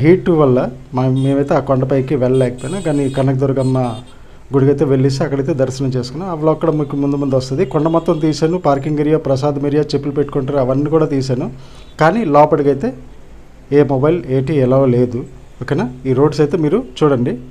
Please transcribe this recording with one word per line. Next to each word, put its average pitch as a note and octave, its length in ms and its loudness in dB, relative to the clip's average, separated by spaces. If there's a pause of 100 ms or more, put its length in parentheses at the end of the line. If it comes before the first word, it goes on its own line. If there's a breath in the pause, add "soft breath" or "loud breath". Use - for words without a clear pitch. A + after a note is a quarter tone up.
హీట్ F3+ 300 4 (100)
వల్ల B2+ 180 4 (380)
మ-, B2+ 80 0 (200)
మేమైతే C#3 340 0
ఆ - 100 2
కొండపైకి C3+ 540 0
వెళ్ళలేకపోయినా, B2+ 640 0
కానీ C#3+ 180 0 (120)
కనకదుర్గమ్మ C3 640 0 (760 loud breath)
గుడికైతే C#3 380 4
వెళ్ళేసి C3+ 320 2
అక్కడైతే C#3 360 -2
దర్శనం C3 360 -2
చేసుకున్నాం. D3+ 360 -6
ఆ - 80 -4
వ్లాగ్ D#3 220 2
కూడా D#3+ 180 2
మీకు C#3+ 220 -4
ముందు C#3+ 200 0
ముందు C3+ 180 0
వస్తుంది. C3+ 240 -2 (100)
కొండ D#3 220 2
మొత్తం D#3+ 280 0
తీశాను, D#3 420 0
పార్కింగ్ D3 380 0
ఏరియా, D3+ 140 2 (100)
ప్రసాదం C#3 420 -2
ఏరియా, D3 220 0
చెప్పులు C#3 260 -4
పెట్టుకుంటారు, C#3 460 -2
అవన్నీ C#3 320 0
కూడా D#3 180 2
తీశాను. C3+ 320 -2 (540 loud breath)
కానీ F3+ 220 2 (140)
లోపలికైతే D3 540 4 (880)
ఏ D3 40 6 (100)
మొబైల్ D3+ 260 2 (200)
ఏటి C#3+ 180 -2 (100)
ఎలా C3 120 4 (180)
లేదు. A#2+ 240 0 (440)
ఓకేనా? C3 220 -2 (220)
ఈ C3 120 0
రోడ్స్ D3 240 2
అయితే D#3 200 0
మీరు F3+ 160 0 (200)
చూడండి. C#3+ 340 2 (160)